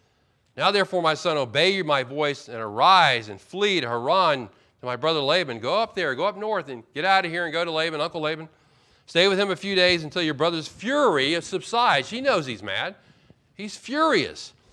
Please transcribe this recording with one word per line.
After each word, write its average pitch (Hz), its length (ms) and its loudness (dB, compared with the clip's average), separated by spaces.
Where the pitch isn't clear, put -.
Now, 165 160 2
therefore, 190 300 0
my 156 140 2
son, 156 220 -2
obey 151 440 0
my 143 220 0
voice 143 440 -4
and 117 100 -12
arise 123 680 4
and 101 140 -12
flee 190 400 -2
to 117 80 -4
Haran 135 580 2
to - 380 -20
my 123 100 -4
brother 151 240 0
Laban. 139 400 0
Go 143 180 -2
up 226 180 -4
there, 151 200 -2
go 156 100 -2
up 196 120 -4
north 202 320 -6
and 117 140 -12
get 147 100 -4
out 190 220 4
of 165 60 -8
here 175 120 -4
and 160 80 -6
go 165 140 -2
to 170 60 -4
Laban, 156 280 -2
Uncle 165 220 -4
Laban. 156 260 -4
Stay 180 200 4
with 190 120 2
him 202 120 0
a 175 60 0
few 196 180 -6
days 180 280 4
until 151 180 -4
your 156 120 0
brother's 160 340 -2
fury 175 760 2
subsides." 185 680 0
She 233 140 -8
knows 220 240 0
he's 107 180 -8
mad. 113 320 -6
He's 202 200 -12
furious. 233 760 -2